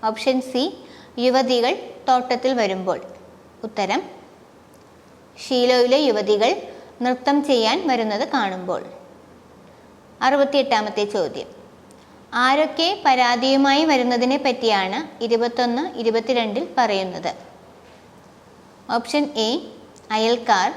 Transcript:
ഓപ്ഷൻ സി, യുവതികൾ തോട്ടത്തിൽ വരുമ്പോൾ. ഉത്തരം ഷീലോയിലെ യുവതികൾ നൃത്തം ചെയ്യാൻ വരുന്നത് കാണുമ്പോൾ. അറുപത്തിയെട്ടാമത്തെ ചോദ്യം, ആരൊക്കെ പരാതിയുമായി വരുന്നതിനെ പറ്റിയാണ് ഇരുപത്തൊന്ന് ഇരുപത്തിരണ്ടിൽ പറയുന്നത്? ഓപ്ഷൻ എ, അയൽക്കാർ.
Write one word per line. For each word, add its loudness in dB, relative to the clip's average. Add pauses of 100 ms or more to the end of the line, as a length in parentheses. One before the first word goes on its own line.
ഓപ്ഷൻ 0 (100)
സി, -2 (640)
യുവതികൾ 2 (360)
തോട്ടത്തിൽ 0 (100)
വരുമ്പോൾ. -2 (680)
ഉത്തരം -2 (1400)
ഷീലോയിലെ 4 (100)
യുവതികൾ 2 (540)
നൃത്തം 0 (120)
ചെയ്യാൻ 2 (120)
വരുന്നത് 0
കാണുമ്പോൾ. -4 (1400)
അറുപത്തിയെട്ടാമത്തെ 2 (100)
ചോദ്യം, -4 (960)
ആരൊക്കെ 2 (160)
പരാതിയുമായി 4
വരുന്നതിനെ 2
പറ്റിയാണ് 0 (260)
ഇരുപത്തൊന്ന് 0 (160)
ഇരുപത്തിരണ്ടിൽ -2 (140)
പറയുന്നത്? -2 (1600)
ഓപ്ഷൻ 0 (240)
എ, 0 (680)
അയൽക്കാർ. 2